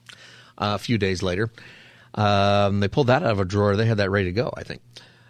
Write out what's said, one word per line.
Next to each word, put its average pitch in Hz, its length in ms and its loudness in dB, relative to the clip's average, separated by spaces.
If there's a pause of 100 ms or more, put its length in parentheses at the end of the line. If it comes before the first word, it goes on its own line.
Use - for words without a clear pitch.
(560)
Uh, 104 180 -2
a 98 40 -4
few 113 200 -2
days 95 240 -2
later, 95 280 -2 (640)
um, 101 680 2
they 101 80 0
pulled 143 180 0
that 131 160 4
out 117 80 0
of 101 80 0
a 98 60 0
drawer. 101 320 0
They 113 100 0
had 113 120 0
that 98 120 0
ready 101 140 0
to 90 80 -4
go, 113 240 -4
I - 80 -14
think. - 180 -14 (480)